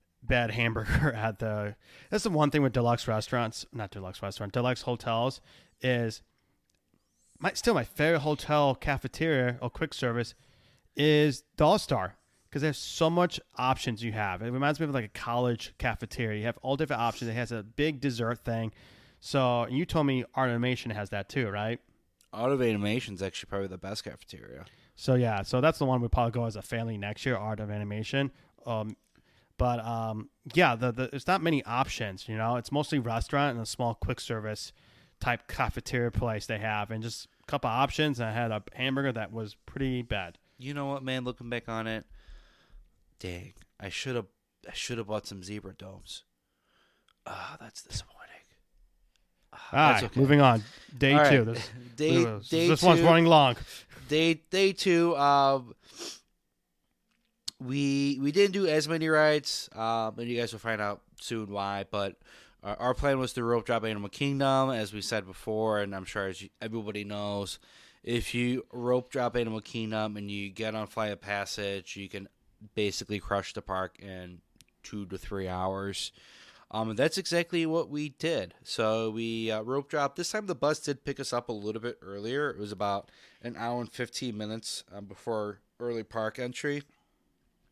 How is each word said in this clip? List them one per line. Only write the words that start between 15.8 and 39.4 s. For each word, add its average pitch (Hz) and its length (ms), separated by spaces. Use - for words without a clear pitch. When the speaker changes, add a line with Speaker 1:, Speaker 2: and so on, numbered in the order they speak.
Speaker 1:
You 107 60
have 120 160
all 135 140
different 139 260
options. 117 280
It 110 40
has 120 180
a 110 120
big 143 380
dessert 120 440
thing. 113 260
So, 123 440
and 123 140
you 160 80
told 156 220
me 127 160
Art 131 140
of 120 60
Animation 120 360
has 104 200
that 101 180
too, 120 200
right? 107 300
Speaker 2:
Art 117 200
of 135 100
Animation 107 520
is 90 80
actually - 280
probably 98 180
the 92 100
best 98 260
cafeteria. - 600
Speaker 1:
So, 131 200
yeah, 113 260
so 127 200
that's 160 180
the 143 60
one 127 160
we 120 60
probably 117 240
go 117 140
as 107 100
a 101 60
family 113 360
next 101 280
year, 127 100
Art 107 240
of 104 120
Animation. 107 600
Um, 107 300
but, 120 260
um, 113 460
yeah, 151 220
the, 120 160
the, 123 160
there's - 200
not 185 140
many 160 220
options, 113 640
you 110 100
know? 117 200
It's - 140
mostly 143 280
restaurant 120 560
and 117 80
a - 40
small 117 280
quick - 240
service 107 520
type - 280
cafeteria 120 640
place 110 340
they 107 140
have, 107 320
and 110 100
just 113 260
a - 60
couple 139 240
options, 139 480
and 113 100
I 107 40
had 117 180
a 107 100
hamburger 135 400
that 107 180
was 110 240